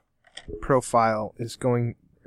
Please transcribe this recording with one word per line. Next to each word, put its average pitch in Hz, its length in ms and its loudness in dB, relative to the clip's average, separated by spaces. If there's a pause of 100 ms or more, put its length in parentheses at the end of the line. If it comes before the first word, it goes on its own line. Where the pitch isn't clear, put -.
(640)
Profile 113 760 2
is 113 180 -8
going, 120 400 0 (320)